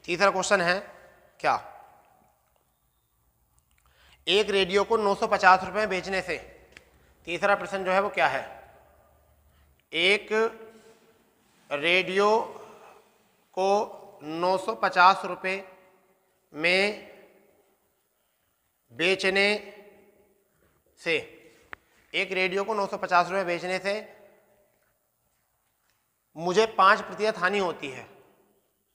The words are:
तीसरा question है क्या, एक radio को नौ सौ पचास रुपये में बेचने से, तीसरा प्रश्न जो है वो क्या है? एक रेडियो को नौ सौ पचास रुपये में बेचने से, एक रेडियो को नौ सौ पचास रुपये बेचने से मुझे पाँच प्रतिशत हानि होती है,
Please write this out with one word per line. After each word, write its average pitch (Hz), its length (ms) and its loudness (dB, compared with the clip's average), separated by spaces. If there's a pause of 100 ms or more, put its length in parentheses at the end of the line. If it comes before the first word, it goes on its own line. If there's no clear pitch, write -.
तीसरा 175 260 2
question 190 300 0
है 180 180 0 (600)
क्या, 139 160 0 (2750)
एक 196 220 2
radio 196 340 2
को 226 140 0
नौ 202 180 0
सौ 220 120 -4
पचास 190 360 6
रुपये 190 160 -6
में 214 100 -2
बेचने 185 320 -4
से, 165 160 -6 (920)
तीसरा 180 280 0
प्रश्न 185 280 -6
जो 185 80 -2
है 185 100 4
वो 202 80 -2
क्या 165 180 0
है? 131 160 -2 (1500)
एक 196 340 2 (1400)
रेडियो 180 600 0 (1300)
को 190 100 0 (560)
नौ 170 340 0
सौ 202 180 -4
पचास 185 500 6
रुपये 185 280 -6 (1000)
में 185 580 0 (1800)
बेचने 190 560 0 (1500)
से, 165 160 -2 (960)
एक 185 180 -4
रेडियो 190 320 -2
को 220 100 -6
नौ 202 140 -2
सौ 208 100 -8
पचास 180 320 2
रुपये 190 160 -2
बेचने 175 340 -4
से 202 160 -4 (2500)
मुझे 180 300 2 (120)
पाँच 202 240 6
प्रतिशत 208 360 -4
हानि 185 220 0
होती 165 280 -4
है, 127 200 -14 (880)